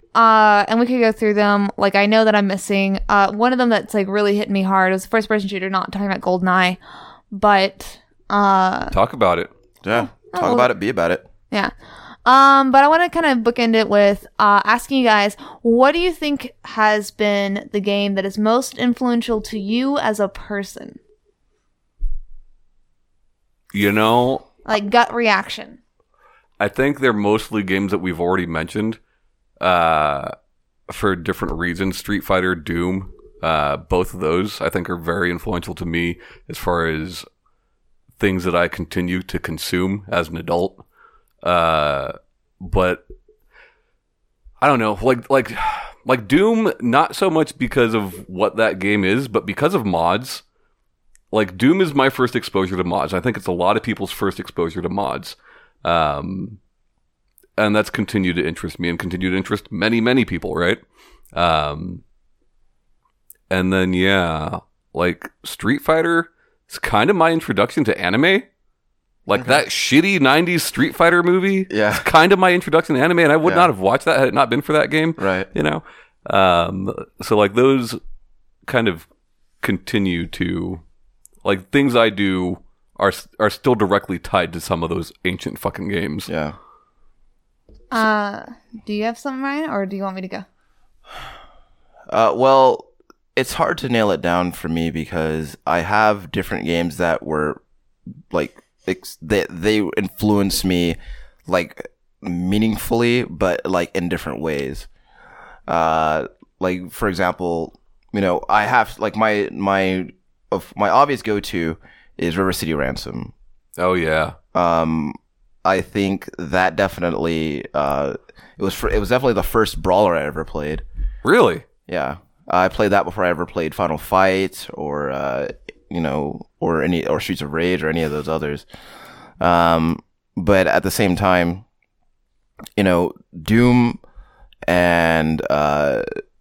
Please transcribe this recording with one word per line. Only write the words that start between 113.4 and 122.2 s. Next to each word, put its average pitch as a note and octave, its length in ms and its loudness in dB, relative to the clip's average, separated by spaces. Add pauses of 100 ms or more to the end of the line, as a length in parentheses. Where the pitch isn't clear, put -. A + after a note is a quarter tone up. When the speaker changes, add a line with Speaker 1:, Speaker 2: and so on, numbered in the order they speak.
Speaker 2:
Oh, F#2 160 0
yeah. D#2+ 400 0 (200)
Speaker 3:
Um, E2 600 0 (520)
I F#2+ 160 2
think G2 560 -4
that E2+ 380 0
definitely, D#2+ 960 -2
uh, C#2 420 -2 (420)
it - 40 -10
was F#2+ 140 -4
fir-, - 140 -4
it G#2+ 100 0
was G2 100 -4
definitely B2 240 2
the G2 100 0
first G#2 380 -2
brawler F#2 340 2
I D#2 100 -2
ever D2+ 200 -6
played. D#2 380 -6 (400)
Speaker 2:
Really? B2+ 400 4 (240)
Speaker 3:
Yeah. D2 300 -4 (320)